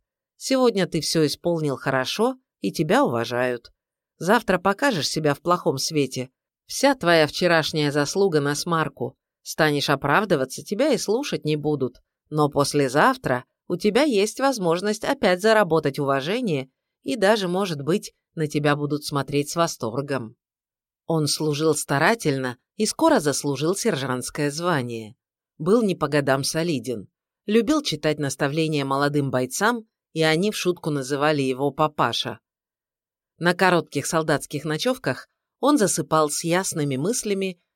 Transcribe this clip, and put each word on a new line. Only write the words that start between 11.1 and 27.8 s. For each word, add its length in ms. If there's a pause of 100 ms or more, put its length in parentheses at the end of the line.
не 120
будут. 440 (280)
Но 220
послезавтра 920 (220)
у 100
тебя 260
есть 380
возможность 640
опять 360
заработать 580
уважение, 720 (320)
и 140
даже, 320
может 340
быть, 300 (220)
на 120
тебя 300
будут 280
смотреть 460
с 60
восторгом». 800 (720)
Он 200
служил 480
старательно 840 (200)
и 100
скоро 320
заслужил 560
сержантское 760
звание. 640 (420)
Был 240
не 140
по 100
годам 380
солиден. 640 (380)
Любил 360